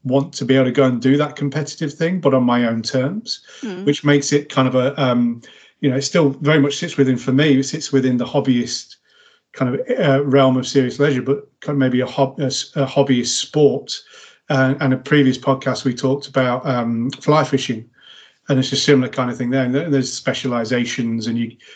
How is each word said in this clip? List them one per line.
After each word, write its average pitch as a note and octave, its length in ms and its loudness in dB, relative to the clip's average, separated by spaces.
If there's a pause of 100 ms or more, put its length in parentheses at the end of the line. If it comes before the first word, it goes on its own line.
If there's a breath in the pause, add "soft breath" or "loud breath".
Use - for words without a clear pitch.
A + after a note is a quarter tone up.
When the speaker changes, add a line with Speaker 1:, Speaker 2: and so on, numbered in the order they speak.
Speaker 1:
want C3+ 300 0
to - 120 -6
be B2+ 80 2
able C3 120 4
to B2 60 0
go C#3 120 2
and B2 180 2
do C#3 160 4
that D3 180 -2
competitive D3 560 -6
thing, F3 280 -4
but C3 160 2
on B2+ 80 2
my A#2+ 240 2
own A2+ 160 -2
terms, D3 600 -4 (180 loud breath)
Speaker 2:
Mm. F#3+ 240 -8
Speaker 1:
which C#3+ 180 0
makes C#3+ 280 2
it D3 180 0
kind C3 180 0
of B2+ 80 -2
a, C3+ 260 0
um, A#2+ 400 0 (380 loud breath)
you C#3+ 100 0
know, B2+ 80 0
it C#3 60 -2
still D#3 260 2
very D3 300 2
much C#3 180 2
sits - 180 -8
within, C3 220 2
for B2+ 140 -4
me, C#3 280 4
it C3+ 40 0
sits D#3 280 -8
within B2+ 260 2
the A#2+ 80 -2
hobbyist B2 720 -2 (560 soft breath)
kind B2 200 -2
of, - 260 -2
uh, C#3+ 260 2
realm C3 320 4
of B2 100 -4
serious B2+ 320 0
leisure, C#3+ 240 2
but C#3 240 -2 (140)
kind D3 140 -4
of C#3 40 0
maybe B2+ 220 2
a B2 40 -2
hob-, C3+ 340 -2
a C#3+ 60 -2
s-, - 300 -6
a C#3+ 100 0
hobbyist B2+ 540 0
sport. C#3 600 0 (500 loud breath)
Uh, C3 300 2
and C3 140 2
a B2+ 40 -2
previous C3 420 2
podcast, C3 460 -2
we B2+ 80 0
talked - 340 -2
about, B2+ 380 -2
um, A#2+ 460 -2
fly D3+ 320 0
fishing, B2 460 -4 (600 soft breath)
and C3+ 100 2
it's C3 140 -2
a C3 40 -2
similar B2+ 320 4
kind B2 200 -2
of A#2+ 80 -6
thing B2 120 -4
there. C3 160 0
And B2 80 -2
th-, D#3+ 160 -2
there's C3+ 220 0
specializations, A#2+ 1160 -4
and A#2 100 -2
you, A#2 180 -4 (200 loud breath)